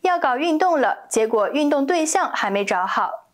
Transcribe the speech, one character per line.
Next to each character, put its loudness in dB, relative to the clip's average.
要 2
搞 0
运 0
动 2
了， 0
结 0
果 0
运 0
动 2
对 0
象 -2
还 -4
没 0
找 -2
好。 -4